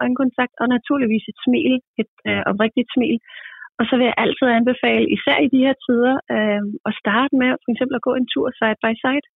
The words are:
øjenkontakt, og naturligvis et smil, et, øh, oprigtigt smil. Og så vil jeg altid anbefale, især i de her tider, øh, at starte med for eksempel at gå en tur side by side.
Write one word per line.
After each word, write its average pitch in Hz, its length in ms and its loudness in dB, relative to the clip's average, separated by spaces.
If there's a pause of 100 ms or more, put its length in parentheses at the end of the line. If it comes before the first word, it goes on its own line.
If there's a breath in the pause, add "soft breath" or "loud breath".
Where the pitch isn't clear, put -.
øjenkontakt, 247 600 -2
og 233 140 0
naturligvis 233 560 0
et - 140 -18
smil, 254 280 2 (280)
et, 226 100 -4 (180)
øh, 202 120 -2 (100)
oprigtigt 220 440 0
smil. 233 220 0 (640 loud breath)
Og 233 80 0
så - 100 0
vil 240 120 4
jeg - 160 -2
altid 269 220 0 (120)
anbefale, 233 460 2 (100)
især - 300 0
i 240 80 2
de 262 140 4
her 269 80 2 (100)
tider, 247 280 2 (220)
øh, 208 280 0 (260)
at 214 40 -4 (100)
starte 233 380 0
med 254 100 2 (120)
for - 100 -4
eksempel 262 240 -2
at - 100 -6
gå 254 80 0
en 254 180 -2
tur - 140 -2 (120)
side 220 240 0
by 226 100 0 (100)
side. 269 320 -2